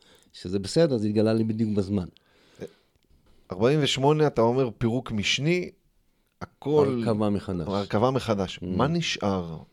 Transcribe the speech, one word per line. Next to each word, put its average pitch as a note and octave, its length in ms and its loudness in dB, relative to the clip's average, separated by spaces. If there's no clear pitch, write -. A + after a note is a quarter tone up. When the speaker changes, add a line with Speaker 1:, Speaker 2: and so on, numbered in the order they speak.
Speaker 1:
שזה F#2 260 -4
בסדר, C3+ 380 2
זה G#2+ 100 0
התגלה G#2+ 260 2
לי A2+ 100 2
בדיוק A2 340 0
בזמן. F#2+ 300 -2
Speaker 2:
ארבעים A#2 320 2
ושמונה, D3 440 2
אתה - 140 0
אומר A#2+ 360 2
פירוק A#2+ 340 -2
משני, C#3+ 580 -2
הכל C#3 640 0
Speaker 1:
הרכבה G#2+ 240 0
מחדש. F2+ 380 -4
Speaker 2:
הרכבה G2+ 440 0
מחדש. G#2 460 -2
Speaker 1:
Mm. - 80 -12
Speaker 2:
מה G2 220 0
נשאר G2 720 -4